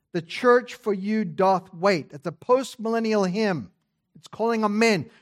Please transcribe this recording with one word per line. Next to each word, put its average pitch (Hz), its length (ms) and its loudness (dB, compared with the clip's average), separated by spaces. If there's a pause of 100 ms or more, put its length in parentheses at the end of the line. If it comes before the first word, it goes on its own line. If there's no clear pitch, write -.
(120)
the 165 100 -4
church 247 520 2
for 208 200 -4
you 208 300 -2
doth 180 500 0
wait." 170 380 -2
It's 151 160 -12
a 151 40 -8
postmillennial 226 960 0
hymn. 185 440 -2 (420)
It's - 140 -20
calling 226 340 -2
on 208 160 -2
men, 214 320 2 (100)